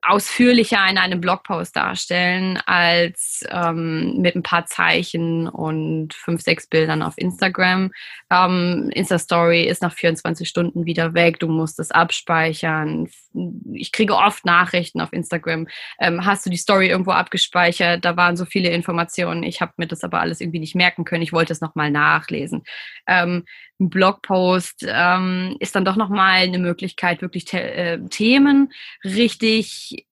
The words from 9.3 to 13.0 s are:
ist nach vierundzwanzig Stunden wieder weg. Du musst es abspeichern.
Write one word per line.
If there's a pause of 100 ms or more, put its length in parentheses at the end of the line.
ist
nach
vierundzwanzig
Stunden
wieder
weg.
Du
musst
es
abspeichern. (640)